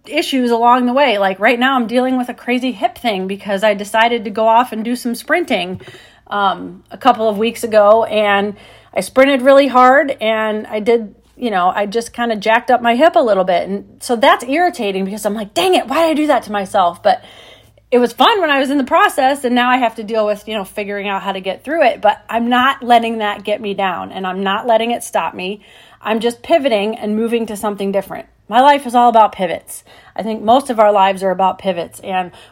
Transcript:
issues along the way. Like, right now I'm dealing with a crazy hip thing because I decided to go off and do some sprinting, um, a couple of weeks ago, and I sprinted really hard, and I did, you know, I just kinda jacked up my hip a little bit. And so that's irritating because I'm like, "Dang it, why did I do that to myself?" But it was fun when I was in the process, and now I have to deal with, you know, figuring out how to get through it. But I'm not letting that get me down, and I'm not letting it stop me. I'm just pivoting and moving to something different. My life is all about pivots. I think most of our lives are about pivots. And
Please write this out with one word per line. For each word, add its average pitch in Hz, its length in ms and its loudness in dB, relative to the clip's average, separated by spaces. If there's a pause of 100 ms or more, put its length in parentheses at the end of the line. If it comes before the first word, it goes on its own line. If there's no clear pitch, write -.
issues 262 460 -2
along 240 340 2
the 247 80 0
way. 254 240 2
Like, 190 220 -2
right 233 200 2
now 269 160 0
I'm 240 120 -2
dealing 254 300 0
with 247 120 -4
a 226 60 -8
crazy 247 360 -4
hip 269 260 -4
thing 190 300 -4
because 196 360 -6
I 214 100 4
decided 220 520 -2
to 226 40 -8
go 220 180 -2
off 233 260 4
and 220 120 -6
do 240 100 -4
some 240 200 -6
sprinting, 196 680 -4 (480)
um, 185 640 -4
a 202 60 -16
couple 226 300 2
of 208 100 -2
weeks 226 260 -4
ago, 214 420 6
and 202 500 0 (380)
I - 80 -4
sprinted 262 400 2
really 277 260 6
hard, 254 440 4 (100)
and 214 460 -2
I 214 120 -6
did, 220 360 0 (200)
you 240 160 -6
know, 180 180 0
I 208 160 -2
just 226 280 -6
kinda 233 220 -4
jacked 220 360 0
up 240 100 4
my 233 140 0
hip 320 200 4
a 320 80 4
little 196 200 2
bit. 175 240 0
And 196 340 -10
so 247 140 -4
that's 269 280 2
irritating 247 640 -2
because 208 200 -6
I'm 208 100 -4
like, 214 180 -10
"Dang 370 220 2
it, - 120 0
why 294 140 -2
did 330 100 2
I - 20 0
do 302 140 -2
that 254 160 2
to 202 80 -12
myself?" 190 500 -2
But 185 220 0 (680)
it 247 60 4
was 240 160 0
fun 403 260 4
when 311 120 0
I 277 80 0
was 262 100 0
in 285 80 0
the 269 60 0
process, 285 600 2
and 247 120 0
now 247 140 2
I 254 80 2
have 233 180 -2
to 226 80 -12
deal 214 220 -2
with, 208 220 -4
you 214 60 -8
know, 208 100 -4
figuring 202 440 -8
out 196 160 -4
how 196 80 -6
to 190 100 -8
get 185 220 -8
through 302 200 0
it. 202 180 2
But 202 280 2
I'm 233 180 -2
not 247 360 0
letting 233 340 2
that 208 260 -6
get 208 180 -4
me 202 120 -6
down, 190 380 -6
and 190 160 -8
I'm 185 160 -6
not 208 240 -4
letting 226 240 2
it 233 120 -6
stop 175 300 -4
me. 190 280 -10 (400)
I'm 220 180 -2
just 240 240 -4
pivoting 226 520 0
and 208 200 -6
moving 226 320 -2
to 214 80 -8
something 202 360 -6
different. - 360 -6 (200)
My 226 140 2
life 285 240 4
is 240 100 -2
all 240 140 6
about 220 220 6
pivots. - 520 -8 (320)
I - 80 -8
think 220 180 -6
most 226 280 2
of 226 100 0
our 208 120 6
lives 196 320 2
are 190 80 0
about 185 280 0
pivots. 170 400 -6
And 185 320 -6 (200)